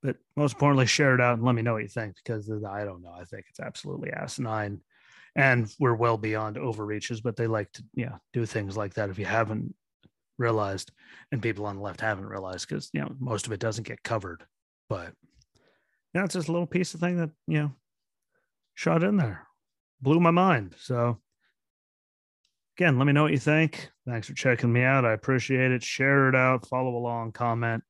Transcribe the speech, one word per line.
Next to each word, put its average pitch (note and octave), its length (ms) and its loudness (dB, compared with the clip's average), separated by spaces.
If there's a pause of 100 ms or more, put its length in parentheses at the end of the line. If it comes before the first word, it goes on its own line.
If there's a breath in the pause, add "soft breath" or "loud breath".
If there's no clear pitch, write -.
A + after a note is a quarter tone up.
But C3+ 140 -2 (180)
most D3 200 0
importantly, C#3 320 4
share C3+ 280 4
it B2 60 4
out A#2+ 140 4
and A2+ 80 -2
let B2 120 4
me A2+ 60 0
know A#2 100 0
what A2 120 -2
you - 40 -10
think, G#2 300 -8
because G#2+ 340 -8 (140)
I G2+ 180 -6
don't F#2 180 -10
know. F2 120 -20
I F2+ 100 -18
think G2 260 -18
it's - 120 -18
absolutely - 500 -10
asinine. G#2+ 720 -6 (500 soft breath)
And B2 460 2
we're B2 160 4
well A#2 220 2
beyond G#2+ 400 -4
overreaches, G#2+ 640 -6
but A#2 160 -4
they A#2 100 0
like G#2+ 260 -2
to, - 200 -16
yeah, A#2 240 -6 (160)
do A#2 120 -2
things G#2 300 -6
like G#2 200 -6
that G#2 140 -2
if F#2 80 -8
you G2+ 80 -6
haven't A2 480 -2 (640)
realized, G#2+ 540 -2 (400 loud breath)
and A#2 100 -2
people G#2 240 -4
on G2+ 120 -8
the G2 40 -10
left G2+ 200 -10
haven't G#2 240 -2
realized, F#2+ 420 -10
'cause, - 240 -8
you D3 80 -2
know, - 180 -6
most B2 280 -4
of A2+ 80 -6
it F#2+ 80 -8
doesn't A2 260 -4
get - 160 -12
covered. F#2+ 420 -6 (440)
But, F2 260 -8 (1000)
yeah, F#3 120 0
it's F3 80 -4
just D#3+ 160 -4
a - 20 -2
little E3+ 160 -2
piece F3+ 260 -2
of E3 60 -14
thing F3 180 0
that, E3 140 -2 (160)
you D#3 120 2
know, D3 160 -2 (1000)
shot E3 300 2
in G3+ 120 2
there. A2+ 320 -2 (540)
Blew C#3+ 180 6
my E3+ 120 6
mind. E3+ 480 4
So, A#2+ 420 0 (1500)
again, E3 220 4
let C3+ 80 4
me C#3+ 80 6
know D3 100 6
what D3+ 80 2
you D3 60 2
think. D3+ 540 2 (160)
Thanks A#2 200 -6
for - 60 -14
checking B2 400 2
me A#2+ 80 4
out. C3 240 4
I A2+ 80 4
appreciate B2+ 580 0
it. B2 120 -2
Share C3+ 440 4
it C3 80 4
out. B2+ 320 4
Follow B2+ 300 -2
along. A#2 360 -6
Comment. A#2 560 -2